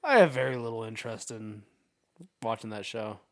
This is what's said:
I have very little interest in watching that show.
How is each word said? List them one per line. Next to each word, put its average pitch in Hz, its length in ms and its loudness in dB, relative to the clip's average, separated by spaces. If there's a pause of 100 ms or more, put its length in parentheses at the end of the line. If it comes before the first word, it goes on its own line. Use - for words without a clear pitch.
I 285 160 6
have 170 140 10
very 131 240 0
little 117 260 -4
interest 110 480 -8
in 107 320 -10 (800)
watching 113 280 -4
that 104 140 -8
show. 107 360 -8 (120)